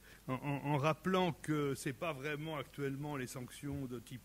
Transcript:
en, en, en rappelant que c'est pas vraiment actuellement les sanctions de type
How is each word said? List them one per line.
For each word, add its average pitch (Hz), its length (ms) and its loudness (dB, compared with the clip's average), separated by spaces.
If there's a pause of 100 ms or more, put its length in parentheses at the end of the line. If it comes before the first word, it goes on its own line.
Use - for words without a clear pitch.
(280)
en, 131 80 2
en, 139 360 0
en 147 60 6
rappelant 170 560 4
que 147 420 2
c'est 143 180 -2
pas 165 200 -2
vraiment 151 440 -4
actuellement 139 600 -2
les 127 100 -2
sanctions 139 580 -6
de 123 140 -6
type 113 260 -10